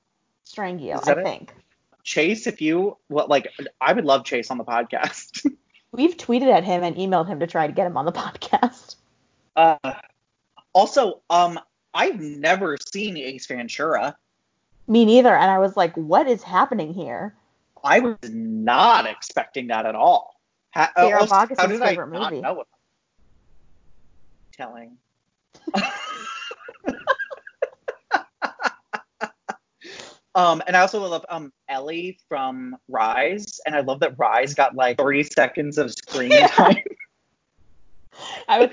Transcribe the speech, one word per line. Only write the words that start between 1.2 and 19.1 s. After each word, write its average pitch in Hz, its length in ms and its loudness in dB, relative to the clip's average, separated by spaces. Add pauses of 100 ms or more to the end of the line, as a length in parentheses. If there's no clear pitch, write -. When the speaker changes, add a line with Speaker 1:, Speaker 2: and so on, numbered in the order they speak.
Speaker 2:
it? - 20 -6
Speaker 1:
think. - 300 -10 (500)
Speaker 2:
Chase, 185 420 -2
if - 160 -6
you, 175 340 -2 (120)
what, 151 200 -4
like, 139 240 0 (280)
I 143 120 2
would 202 120 -2
love 135 200 2
Chase 120 260 -6
on 127 80 -8
the 117 60 -8
podcast. - 800 -6 (280)
<laughs> - 200 -20
Speaker 1:
We've 320 240 0
tweeted 247 360 2
at 175 100 6
him 180 220 -2
and 170 120 -4
emailed 185 300 0
him 170 140 -8
to 170 80 -4
try 160 180 -2
to 147 60 -6
get 185 140 -2
him 175 100 -6
on 135 80 -2
the 170 80 4
<laughs> - 0 -
podcast. - 800 -4 (640)
Speaker 2:
Uh, 160 200 6 (960)
also, 214 480 4 (100)
um, 170 280 4 (340)
I've 226 280 -2
never 156 560 -2 (160)
seen 196 240 -8
Ace 131 300 -12
Ventura. 127 720 -4 (720)
Speaker 1:
Me 226 180 6
neither, 233 300 8
and 170 160 4
I 190 80 2
was 196 180 2
like, 175 200 0
"What 165 320 2
is 226 140 0
happening 180 520 -2
here?" 170 400 -8 (480)
Speaker 2:
I 151 180 4
was 233 240 -2
not 113 840 2
expecting 120 600 -8